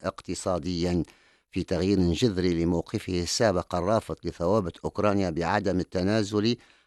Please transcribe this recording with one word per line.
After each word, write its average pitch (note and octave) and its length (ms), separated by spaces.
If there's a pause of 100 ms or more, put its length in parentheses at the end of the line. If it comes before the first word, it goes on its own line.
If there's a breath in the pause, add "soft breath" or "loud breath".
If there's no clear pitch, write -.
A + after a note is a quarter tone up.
اقتصاديًا، F2 1000 (480 soft breath)
في F#2 120
تغيير F#2 360
جذري F2+ 640
لموقفه F2 580
السابق F2+ 520
الرافض F2+ 500
لثوابت F2 540
أوكرانيا G2 520
بعدم F2+ 500
التنازل G#2 760 (300 soft breath)